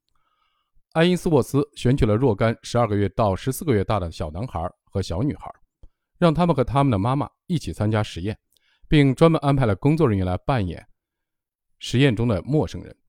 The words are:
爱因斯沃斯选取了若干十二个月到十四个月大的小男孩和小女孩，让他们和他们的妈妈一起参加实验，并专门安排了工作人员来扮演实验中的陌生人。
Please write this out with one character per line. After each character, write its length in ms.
爱 120
因 120
斯 120
沃 140
斯 320
选 220
取 100
了 80
若 200
干 280
十 160
二 80
个 100
月 140
到 240
十 160
四 140
个 100
月 80
大 160
的 120
小 200
男 160
孩 220
和 180
小 200
女 120
孩， 140
让 160
他 120
们 80
和 80
他 220
们 80
的 60
妈 180
妈 120
一 120
起 140
参 180
加 140
实 160
验， 180
并 260
专 180
门 100
安 160
排 100
了 80
工 220
作 120
人 80
员 80
来 140
扮 260
演 220
实 180
验 160
中 140
的 140
陌 220
生 200
人。 120